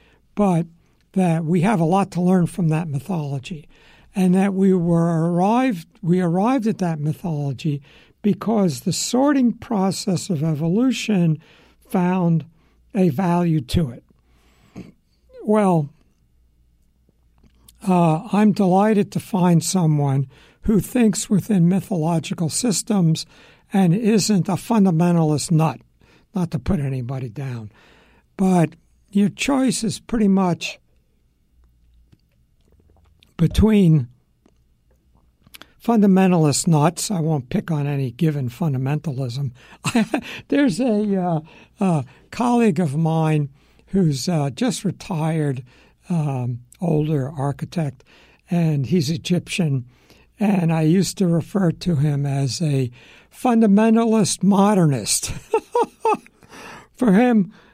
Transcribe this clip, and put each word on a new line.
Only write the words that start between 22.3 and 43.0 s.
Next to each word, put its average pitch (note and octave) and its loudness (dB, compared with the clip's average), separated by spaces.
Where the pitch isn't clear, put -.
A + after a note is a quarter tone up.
systems F3+ 0
and F#3 4
isn't G#3 0
a G3 -2
fundamentalist E3+ 2
nut, D#3 0
not F3 -4
to D3+ -4
put D3+ -4
anybody C3 -6
down. A#2+ -12
But F3+ 2
your G3+ 2
choice C4 -2
is G3 -6
pretty G3 -2
much F#3 0
between E3 4
fundamentalist F#3+ 2
nuts. D#3+ 2
I F#3 -4
won't D3+ -4
pick G#3 -4
on C#3+ -4
any C#3 -4
given C#3+ -2
fundamentalism. C3+ -4
<laughs> - -6
There's C#4 0
a, G#3 -2
uh, F3 -2
a E3 0
colleague A#3 0
of D3 -2
mine D#3 0